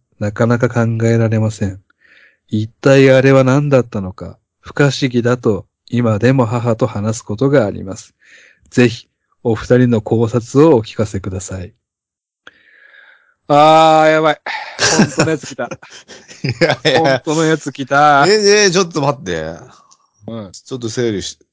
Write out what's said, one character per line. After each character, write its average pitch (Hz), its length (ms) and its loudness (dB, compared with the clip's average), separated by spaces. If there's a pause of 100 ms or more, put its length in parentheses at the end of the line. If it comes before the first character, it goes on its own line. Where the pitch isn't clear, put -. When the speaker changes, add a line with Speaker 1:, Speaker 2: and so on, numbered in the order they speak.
(180)
Speaker 1:
な 104 120 -6
か 113 160 -2
な 120 120 0
か 120 100 0
考 113 380 -2
え 117 100 2
ら 113 120 0
れ 110 120 -2
ま 110 100 -2
せ 107 160 -6
ん。 98 160 -10 (680)
一 110 200 -4
体 135 420 4
あ 131 120 6
れ 135 100 4
は 135 120 4
何 143 260 0
だ 131 100 4
っ 117 40 0
た 110 180 -10
の 92 100 -10
か、 - 260 -18 (220)
不 - 140 -20
可 143 100 2
思 139 240 0
議 120 140 -2
だ 120 160 0
と、 110 280 -2 (240)
今 117 280 0
で 123 160 2
も 131 100 2
母 113 320 -2
と 123 100 -2
話 107 320 -6
す - 40 -16
こ 104 140 -10
と 135 120 0
が 135 160 2
あ 98 60 -4
り 92 120 -10
ま 95 140 -12
す。 - 180 -20 (540)
ぜ 123 220 2
ひ、 - 180 -14 (340)
お 117 120 -2
二 123 240 0
人 123 120 2
の 110 120 0
考 113 260 -2
察 123 400 0
を 147 80 4
お 107 80 -2
聞 - 120 -18
か 107 100 -2
せ 98 140 -8
く 104 100 -12
だ 90 100 -10
さ 92 220 -12
い。 90 100 -18 (1800)
あ 156 580 6
ー、 156 40 4
や 156 120 2
ば 151 100 2
い。 - 80 -8 (580)
本 170 80 4 (100)
当 160 80 0
の 160 60 -2
や 156 80 -2
つ - 80 -18
来 151 100 -16
た。 131 80 -8
Speaker 2:
<laughs> - 0 -
い - 40 -8 (1160)
や 131 140 2
い 123 40 0
や。 139 60 0 (100)
Speaker 1:
本 - 40 -
当 151 100 -4
の 160 100 0
や 156 140 0
つ 139 140 -12
来 135 140 -10
た。 143 420 4
Speaker 2:
え、 208 380 2
え、 190 40 2
ち 170 80 0
ょ 196 60 2
っ 170 80 -12
と 160 80 -4
待 139 200 -2
っ - 40 -16
て。 82 320 -6 (720)
Speaker 1:
う 113 200 -12
ん。 - 40 -20
Speaker 2:
ち - 200 -20
ょ 135 40 -8
っ - 20 -10
と 117 100 -8
整 117 220 -4
理 95 120 -4
し-、 - 160 -14 (140)